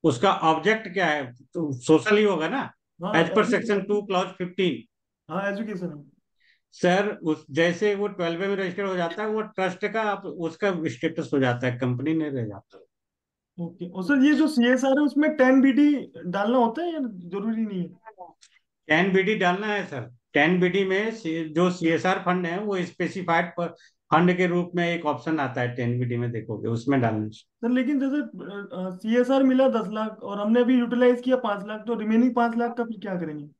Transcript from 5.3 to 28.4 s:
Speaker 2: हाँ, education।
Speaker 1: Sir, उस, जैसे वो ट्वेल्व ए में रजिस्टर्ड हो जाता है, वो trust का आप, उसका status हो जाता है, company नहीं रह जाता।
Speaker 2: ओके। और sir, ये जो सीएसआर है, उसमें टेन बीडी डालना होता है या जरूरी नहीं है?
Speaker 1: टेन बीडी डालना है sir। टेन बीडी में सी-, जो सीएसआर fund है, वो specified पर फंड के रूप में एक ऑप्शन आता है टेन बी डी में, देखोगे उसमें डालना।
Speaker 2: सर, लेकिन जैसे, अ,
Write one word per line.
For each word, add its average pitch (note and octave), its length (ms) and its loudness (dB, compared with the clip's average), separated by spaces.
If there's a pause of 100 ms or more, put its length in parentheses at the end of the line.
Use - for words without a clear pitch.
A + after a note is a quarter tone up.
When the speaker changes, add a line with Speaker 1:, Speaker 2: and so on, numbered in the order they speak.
Speaker 2:
हाँ, G3 220 -4
education। F#3 580 -10 (640)
Speaker 1:
Sir, F#3+ 500 0
उस, D#3 280 -4
जैसे F3 440 2
वो G3+ 140 -2
ट्वेल्व E3+ 360 -4
ए - 20 -2
में G3 100 -2
रजिस्टर्ड F#3+ 320 -4
हो F#3 80 -2
जाता E3+ 260 -4
है, G#3+ 60 -4
वो G#3+ 120 -2
trust F#3+ 460 -4
का A3 160 -2
आप, G3+ 220 -4
उसका E3+ 500 -4 (120)
status D#3 480 -4
हो C#3+ 40 2
जाता B2+ 280 0
है, B2 120 -2
company C3 360 -2
नहीं D#3 160 -2
रह B2+ 160 -6
जाता। - 400 -16 (760)
Speaker 2:
ओके। F3 300 -10
और F#3 140 -8
sir, C4+ 200 4
ये D4+ 100 6
जो C#4+ 140 4
सीएसआर B3 420 4
है, C#4+ 140 4
उसमें D4+ 320 2
टेन C4 240 6
बीडी C4+ 520 4 (140)
डालना G3+ 320 0
होता A3+ 240 2
है F4 100 -4
या D#4 100 -6
जरूरी G3+ 600 -6
नहीं G3+ 180 -4
है? E3 80 -4 (1000)
Speaker 1:
टेन F3 260 2
बीडी F#3+ 220 2
डालना F#3 320 0
है G#3 200 -4
sir। A#2+ 280 -10 (180)
टेन E3 280 4
बीडी F3+ 240 2
में F#3+ 260 0
सी-, E3 380 -6
जो E3 220 2
सीएसआर F3 480 0
fund F3+ 280 -2
है, F3 140 -4
वो G3+ 220 -4
specified E3+ 680 -2
पर E3+ 240 -6 (380)
फंड F3 240 4
के F3+ 100 2
रूप F3 280 -2
में E3+ 200 0
एक D#3 120 -6
ऑप्शन D3+ 340 -2
आता B2+ 200 -4
है A#2+ 140 -2
टेन A#2+ 240 -2
बी B2+ 60 -2
डी A#2+ 120 -4
में, A#2+ 160 -4
देखोगे G#2+ 360 -6
उसमें A#2 320 0
डालना। A2 280 0
Speaker 2:
सर, - 420 -8
लेकिन B3+ 300 0
जैसे, C4+ 160 -2
अ, G3+ 560 -8